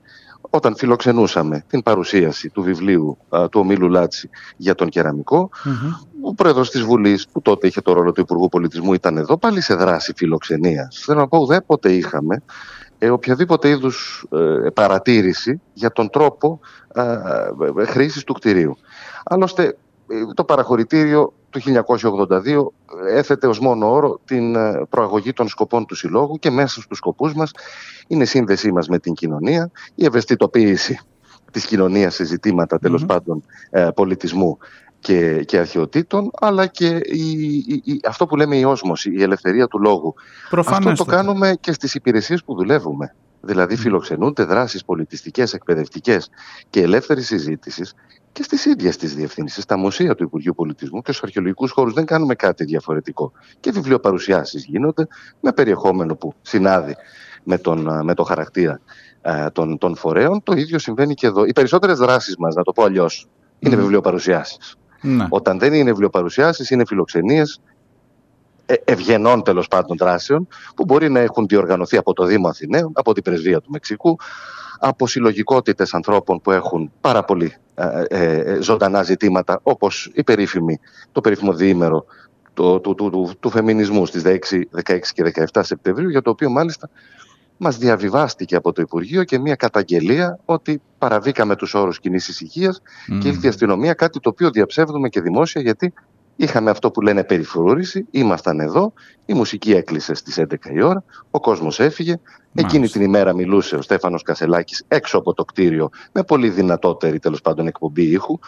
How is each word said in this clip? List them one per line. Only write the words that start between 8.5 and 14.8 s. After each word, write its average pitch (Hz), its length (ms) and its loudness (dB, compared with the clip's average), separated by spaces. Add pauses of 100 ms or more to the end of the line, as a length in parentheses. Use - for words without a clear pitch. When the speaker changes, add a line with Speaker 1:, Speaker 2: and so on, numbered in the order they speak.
Speaker 1:
ήταν 90 240 0
εδώ, 78 200 0
πάλι 208 240 0
σε 110 140 0
δράση 87 400 0
φιλοξενίας. 80 880 -2
Θέλω 151 140 0
να 139 80 2
πω, 165 100 2
ουδέποτε 151 540 2
είχαμε, 85 500 0 (560)
ε, 113 120 2
οποιαδήποτε 135 600 2
είδους, 131 640 -2
ε, 78 380 0
παρατήρηση 104 920 2 (120)